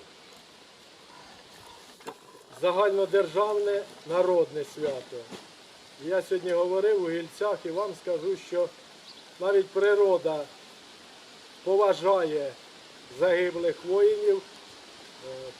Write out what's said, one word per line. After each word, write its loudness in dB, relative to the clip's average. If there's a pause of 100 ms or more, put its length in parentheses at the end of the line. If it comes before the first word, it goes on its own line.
(2500)
загальнодержавне 2 (240)
народне 0
свято. -8 (880)
Я -2
сьогодні -4
говорив 0
у -4
Гільцях -4
і -6
вам -6 (120)
скажу, -4
що -4 (720)
навіть 2
природа 2 (1200)
поважає 2 (680)
загиблих 0
воїнів, 2
е, -16